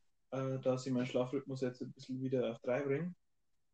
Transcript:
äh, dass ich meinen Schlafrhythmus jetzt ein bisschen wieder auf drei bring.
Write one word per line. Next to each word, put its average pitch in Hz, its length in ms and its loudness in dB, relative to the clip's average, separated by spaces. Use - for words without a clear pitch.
äh, 131 300 0
dass 127 260 2
ich 135 60 0
meinen 123 140 2
Schlafrhythmus 131 540 -2
jetzt 123 220 0
ein 127 100 -8
bisschen 131 300 -8
wieder 127 300 2
auf 117 80 -8
drei 123 220 2
bring. 151 320 0